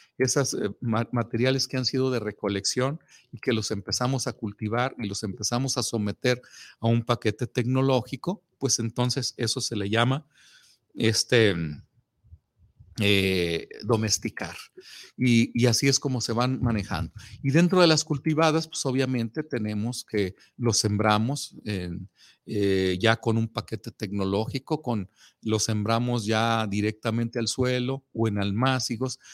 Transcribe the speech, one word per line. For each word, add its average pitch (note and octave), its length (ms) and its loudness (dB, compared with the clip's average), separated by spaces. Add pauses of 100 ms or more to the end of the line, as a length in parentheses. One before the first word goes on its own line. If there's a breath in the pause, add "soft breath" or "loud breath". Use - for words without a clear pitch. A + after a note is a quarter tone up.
(180 soft breath)
esas, C3 360 2
eh, - 160 -2 (120)
ma-, A2+ 320 0
materiales B2+ 540 0
que C3+ 100 -6
han B2+ 80 -2
sido C3 260 0
de B2 80 -2
recolección G#2+ 800 -2 (320 soft breath)
y - 80 -14
que B2 140 -2
los A2 180 -2
empezamos B2 560 -2
a A#2 60 -4
cultivar A2 680 -4
y A2 80 -4
los G2 160 -6
empezamos B2 540 -2
a B2 60 0
someter A#2+ 580 -2 (400 loud breath)
a A2+ 60 0
un A#2 160 2
paquete A#2 440 0
tecnológico, C3 960 0 (160)
pues C3+ 200 0
entonces B2 580 -2
eso A#2 240 -2
se - 140 -6
le G2+ 140 -2
llama, B2+ 380 2 (680 soft breath)
este, A2 640 4 (1400)
eh, F#2+ 680 2 (140)
domesticar. G#2+ 720 -2 (640 loud breath)
Y, A#2 420 4
y A#2+ 80 6
así A#2+ 200 2
es C3 120 2
como B2+ 220 -2
se A#2 120 -4
van B2+ 280 0
manejando. G#2 520 -2 (280 loud breath)
Y C#3 100 0
dentro F3 300 6
de E3+ 60 8
las D#3 160 4
cultivadas, D#3 640 0
pues - 180 -8
obviamente B2+ 580 -2
tenemos G#2+ 600 -4
que G2 300 -2 (220 soft breath)
los A#2 200 0
sembramos G#2+ 760 0 (100)
en, F#2 440 -6 (360 soft breath)
eh, F#2+ 560 2
ya A2+ 160 4
con A2+ 200 0
un A2+ 100 0
paquete A2 440 -8
tecnológico, G2+ 880 -2
con, G#2+ 280 -4 (320 soft breath)
los G#2+ 220 0
sembramos A2+ 640 0
ya A2 420 2
directamente A2 720 -2
al A2+ 80 -2
suelo B2+ 680 -2
o A2+ 140 0
en G#2 100 0
almácigos A#2+ 840 -2 (140 loud breath)